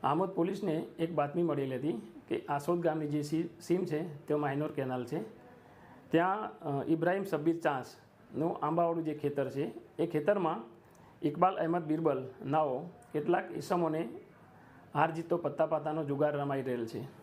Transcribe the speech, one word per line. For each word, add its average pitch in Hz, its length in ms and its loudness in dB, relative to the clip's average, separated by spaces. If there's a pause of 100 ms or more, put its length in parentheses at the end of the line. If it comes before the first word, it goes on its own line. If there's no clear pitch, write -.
આમોદ 160 260 2
પોલીસને 180 560 0 (140)
એક 165 140 -2
બાતમી 147 300 0
મળેલી 139 320 0
હતી 160 260 -2 (280)
કે - 200 -2
આસોદ 147 300 0
ગામની 156 280 0
જે 147 160 0
સી-, 160 260 -2 (120)
સીમ 180 240 0
છે 156 420 -4
તે 147 80 2
માઇનોર 147 360 0
કેનાલ 127 340 -2
છે, 147 140 -4 (920)
ત્યાં, 190 500 2
અ, 139 280 -2
ઇબ્રાહીમ 170 360 2
શબ્બીર 165 360 2
ચાંસનું - 1040 -4
આંબાવાળું 170 380 2
જે 156 100 -2
ખેતર 143 360 -2
છે 135 220 -4 (280)
એ 165 60 4
ખેતરમાં 165 500 2 (680)
ઇકબાલ 170 340 4
અહેમદ 165 260 2
બિરબલ 151 480 0 (160)
નાઓ 143 340 2 (340)
કેટલાક 170 300 2 (140)
ઈસમોને 165 520 0 (880)
હાર 156 160 4
જીતતો 165 260 -2
પત્તા 151 280 2
પાતાનો 156 380 0
જુગાર 143 340 2
રમાઈ 139 240 0
રહેલ 120 240 -2
છે. 110 160 -8 (220)